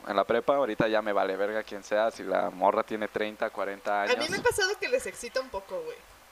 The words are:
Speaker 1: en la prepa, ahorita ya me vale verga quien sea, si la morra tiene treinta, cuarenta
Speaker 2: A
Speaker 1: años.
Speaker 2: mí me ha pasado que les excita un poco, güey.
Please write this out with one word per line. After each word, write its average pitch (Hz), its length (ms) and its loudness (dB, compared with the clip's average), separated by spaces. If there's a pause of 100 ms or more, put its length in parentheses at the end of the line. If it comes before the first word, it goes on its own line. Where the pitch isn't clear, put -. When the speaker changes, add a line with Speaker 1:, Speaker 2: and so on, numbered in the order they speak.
Speaker 1:
en 101 80 0
la 98 100 6
prepa, 117 320 2
ahorita 117 300 2
ya 110 140 4
me 107 120 -2
vale 95 220 2
verga 104 280 -2
quien 101 200 -12
sea, 110 280 0
si - 120 -14
la 92 280 2
morra 98 320 2
tiene 107 240 -4
treinta, 107 420 -2
cuarenta 101 520 -2
Speaker 2:
A - 20 2
Speaker 1:
años. - 160 0
Speaker 2:
mí - 100 -2
me 381 80 -4
ha - 60 -6
pasado 415 360 0
que 370 80 -6
les 254 200 -2
excita 233 340 -8
un 262 80 -10
poco, - 320 -10
güey. 156 160 -12 (340)